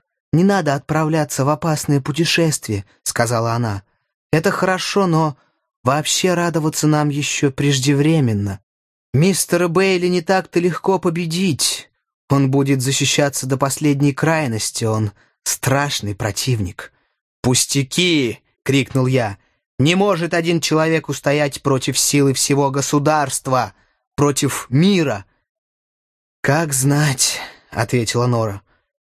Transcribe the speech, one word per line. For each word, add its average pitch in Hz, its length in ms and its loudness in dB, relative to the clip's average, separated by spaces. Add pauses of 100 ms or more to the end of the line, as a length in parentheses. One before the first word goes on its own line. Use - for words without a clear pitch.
(320)
не 165 120 4
надо 185 300 2
отправляться 151 680 -2
в 135 40 0
опасное 151 520 0
путешествие», 147 840 -2 (180)
сказала 117 500 -2
она. 117 300 -4 (500)
«Это 160 180 2
хорошо, 185 560 -2
но 160 300 0 (460)
вообще 151 520 0
радоваться 160 520 -2
нам 151 220 2
ещё 143 420 -2
преждевременно. 139 1080 2 (540)
Мистера 175 540 2
Бейли 180 400 2
не 180 140 0
так-то 185 360 0
легко 175 400 0
победить. 170 880 -2 (400)
Он 139 220 4
будет 139 320 2
защищаться 139 640 0
до 131 100 -2
последней 139 560 0
крайности, 143 720 -2
он 110 280 0 (320)
страшный 135 720 -2
противник». 107 760 -4 (500)
«Пустяки!» 139 960 0 (240)
крикнул 135 420 0
я. 120 320 -2 (400)
«Не 156 160 4
может 180 400 0
один 170 260 0
человек 156 480 0
устоять 143 540 -2
против 135 340 0
силы 139 360 2
всего 139 400 0
государства, 139 1000 0 (440)
против 143 520 0
мира!» 147 580 2 (1120)
«Как 151 320 0
знать», 139 640 0 (320)
ответила 120 560 -2
Нора. 113 360 -2 (420)